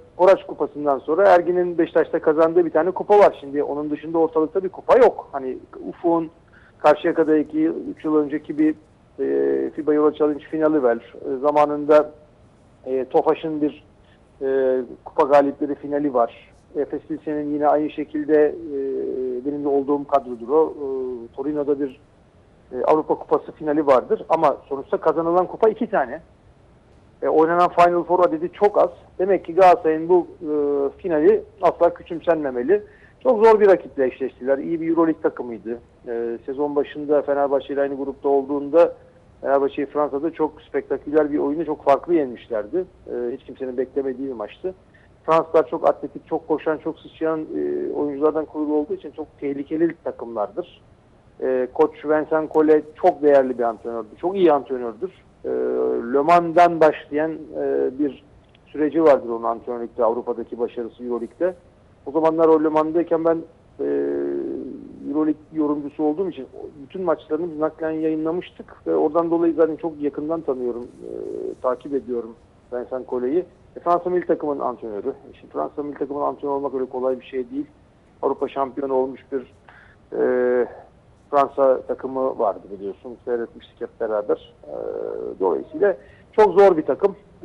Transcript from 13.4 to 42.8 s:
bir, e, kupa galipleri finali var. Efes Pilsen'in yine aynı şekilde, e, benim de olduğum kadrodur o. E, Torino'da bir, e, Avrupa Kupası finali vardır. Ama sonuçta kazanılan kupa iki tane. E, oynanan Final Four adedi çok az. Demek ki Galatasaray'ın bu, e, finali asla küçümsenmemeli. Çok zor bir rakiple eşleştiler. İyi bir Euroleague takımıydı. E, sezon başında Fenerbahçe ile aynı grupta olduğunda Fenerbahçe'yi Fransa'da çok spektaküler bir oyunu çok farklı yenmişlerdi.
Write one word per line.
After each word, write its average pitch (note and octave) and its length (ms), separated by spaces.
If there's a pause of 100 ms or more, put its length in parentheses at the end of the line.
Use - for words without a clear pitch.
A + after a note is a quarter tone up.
bir, C#3+ 220 (580)
e, C3 380 (240)
kupa - 180
galipleri C#3+ 520
finali C#3+ 400
var. - 360 (260)
Efes C#3+ 260
Pilsen'in D3 520
yine D3 140
aynı D3+ 220
şekilde, D3+ 560
e, C3 1000
benim C#3+ 180
de C#3+ 40
olduğum C#3 380
kadrodur B2 420
o. D#3 220
E, C#3+ 160 (500)
Torino'da C#3+ 440
bir, C3 200 (720)
e, B2+ 120
Avrupa D#3 300
Kupası - 380
finali D3+ 340
vardır. C3 420
Ama D#3+ 280 (120)
sonuçta C#3 280
kazanılan E3+ 500
kupa A3 220
iki A3+ 220
tane. D3+ 300 (1000)
E, C#3 60
oynanan E3 400
Final F3 340
Four E3+ 220
adedi D#3+ 280
çok G#3 260
az. E3+ 120 (280)
Demek F#3 260
ki E3 100
Galatasaray'ın E3 540
bu, F3 180 (140)
e, D3+ 120 (500)
finali E3+ 400 (200)
asla E3+ 320
küçümsenmemeli. D#3 880 (400)
Çok A3+ 240
zor A3 140
bir G#3 60
rakiple D3+ 400
eşleştiler. C3 520
İyi E3 220
bir D#3+ 80
Euroleague D#3+ 340
takımıydı. A#2+ 560 (300)
E, A#2 380
sezon C#3+ 300
başında D3 460
Fenerbahçe C#3 520
ile C#3 60
aynı C#3 160
grupta C#3 320
olduğunda C#3+ 680 (460)
Fenerbahçe'yi C#3 460
Fransa'da C#3+ 440
çok D#3 320
spektaküler D3 680
bir D3 60
oyunu D3 280
çok D3 180
farklı C#3+ 300
yenmişlerdi. B2 720 (220)